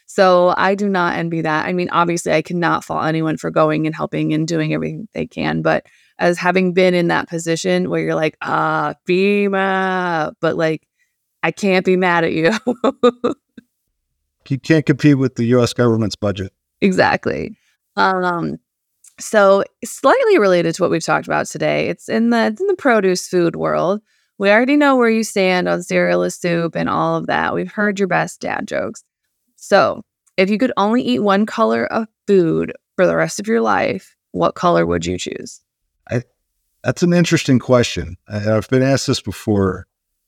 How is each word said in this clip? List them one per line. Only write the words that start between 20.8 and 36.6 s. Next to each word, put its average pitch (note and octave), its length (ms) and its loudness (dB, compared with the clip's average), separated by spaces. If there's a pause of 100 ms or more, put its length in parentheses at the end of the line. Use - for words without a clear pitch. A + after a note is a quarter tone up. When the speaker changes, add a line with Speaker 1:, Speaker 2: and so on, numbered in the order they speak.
Speaker 1:
what F3 100 2
we've E3 120 -2
talked D#3 240 -2
about D3+ 200 -2
today, D3+ 420 -2
it's - 180 -10
in A3+ 220 0
the, A3+ 180 2
it's A3 140 -6
in G4 60 -2
the G4 80 0
produce G3 520 0
food E3+ 280 0
world. D#3+ 460 -2 (360)
We G3 120 0
already B3 280 4
know C#4+ 180 4
where A#3+ 140 4
you A3+ 140 2
stand F#3 440 0
on F3 160 -2
cereal F3+ 400 0
is F3+ 120 -4
soup E3+ 400 -2
and E3+ 140 -2
all E3 280 -2
of D#3+ 100 -6
that. - 260 0
We've F3+ 180 -6
heard G#3 280 -2
your G3 80 0
best E3 320 -4
dad - 280 -6
jokes. - 360 -6 (520)
So D3 480 0 (340)
if F#3+ 120 2
you G#3+ 80 0
could B3 200 0
only G#3+ 240 2
eat B3 180 -2
one G3+ 260 2
color A3+ 420 -2
of A3 200 -4 (200)
food E3+ 460 2 (220)
for F3+ 120 2
the E3 80 2
rest E3 240 -2
of G3+ 80 -8
your A3+ 140 0
life, G3 540 -2 (160)
what E3+ 240 -2
color E3+ 300 2
would E3+ 200 -2
you F3+ 120 -4
choose? - 440 -10 (480)
Speaker 2:
I, A#2+ 120 -4 (640)